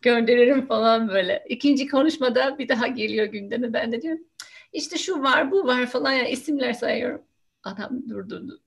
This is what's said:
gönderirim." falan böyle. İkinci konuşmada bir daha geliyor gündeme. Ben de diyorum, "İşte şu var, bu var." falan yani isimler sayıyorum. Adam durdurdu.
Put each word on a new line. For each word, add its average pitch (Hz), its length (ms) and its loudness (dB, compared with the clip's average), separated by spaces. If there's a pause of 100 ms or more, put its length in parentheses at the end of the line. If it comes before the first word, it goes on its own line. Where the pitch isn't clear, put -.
gönderirim." 240 640 4
falan 226 420 2
böyle. 190 400 0
İkinci 277 400 2
konuşmada 269 680 2
bir 254 100 -6
daha 240 180 0
geliyor 220 400 -2
gündeme. 220 460 -6
Ben 226 200 -2
de 240 100 -4
diyorum, 320 220 -6 (480)
"İşte 311 260 -6
şu 339 240 -4
var, 269 280 2
bu 392 160 2
var." 247 200 2
falan 254 260 -2
yani 254 180 0
isimler 262 420 -2
sayıyorum. 240 500 -4 (420)
Adam 202 440 -10
durdurdu. 196 580 -12